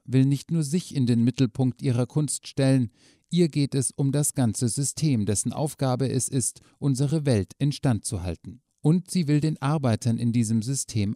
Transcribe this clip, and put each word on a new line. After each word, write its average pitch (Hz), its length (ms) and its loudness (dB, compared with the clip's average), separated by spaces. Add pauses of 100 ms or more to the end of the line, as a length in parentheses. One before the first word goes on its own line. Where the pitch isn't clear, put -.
will 131 200 4
nicht 139 260 0
nur 165 120 0
sich 151 320 -4
in 131 120 2
den 117 160 4
Mittelpunkt 127 580 0
ihrer 127 240 0
Kunst - 420 -4
stellen. 131 440 2 (400)
Ihr 170 160 4
geht 143 260 -2
es 135 180 -2
um 139 200 0
das 143 240 -2
ganze 120 320 0
System, 135 580 0
dessen 104 280 -2
Aufgabe 131 540 -2
es 123 200 -2
ist, - 340 -4 (160)
unsere 143 480 0
Welt 113 320 2
instand 139 480 0
zu 92 160 -6
halten. 87 400 -8 (200)
Und 175 280 2
sie 175 180 -2
will 147 120 4
den 156 200 -2
Arbeitern 131 580 0
in 117 160 0
diesem 113 280 2
System 110 540 -4